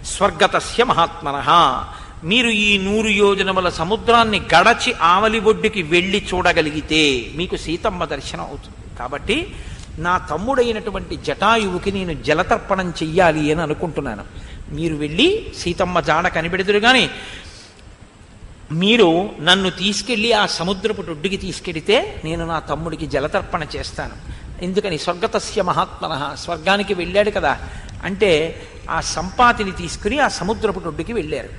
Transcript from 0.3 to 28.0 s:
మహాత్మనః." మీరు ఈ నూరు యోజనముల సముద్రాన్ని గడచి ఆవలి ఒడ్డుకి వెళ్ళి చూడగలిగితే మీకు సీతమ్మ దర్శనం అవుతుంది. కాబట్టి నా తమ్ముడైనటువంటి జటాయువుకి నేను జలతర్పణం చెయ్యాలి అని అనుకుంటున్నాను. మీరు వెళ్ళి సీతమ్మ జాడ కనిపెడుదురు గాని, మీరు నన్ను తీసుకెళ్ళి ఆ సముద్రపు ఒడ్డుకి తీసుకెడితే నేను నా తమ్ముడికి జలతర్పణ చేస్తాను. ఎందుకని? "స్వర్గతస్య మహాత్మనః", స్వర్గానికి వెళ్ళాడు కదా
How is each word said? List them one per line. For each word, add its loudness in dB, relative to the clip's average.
మహాత్మనః." 4
మీరు 2
ఈ 2
నూరు 0
యోజనముల 2
సముద్రాన్ని 2
గడచి 6
ఆవలి 4
ఒడ్డుకి 2
వెళ్ళి 0
చూడగలిగితే 2
మీకు -4
సీతమ్మ -4
దర్శనం -8
అవుతుంది. -14
కాబట్టి -4
నా 0
తమ్ముడైనటువంటి -2
జటాయువుకి 0
నేను -4
జలతర్పణం 0
చెయ్యాలి 2
అని 0
అనుకుంటున్నాను. -4
మీరు -4
వెళ్ళి 0
సీతమ్మ 0
జాడ 2
కనిపెడుదురు 0
గాని, 4
మీరు 6
నన్ను 4
తీసుకెళ్ళి 0
ఆ 4
సముద్రపు -2
ఒడ్డుకి -4
తీసుకెడితే -2
నేను -4
నా -2
తమ్ముడికి -6
జలతర్పణ -2
చేస్తాను. -8
ఎందుకని? -2
"స్వర్గతస్య -2
మహాత్మనః", -2
స్వర్గానికి 0
వెళ్ళాడు 2
కదా 0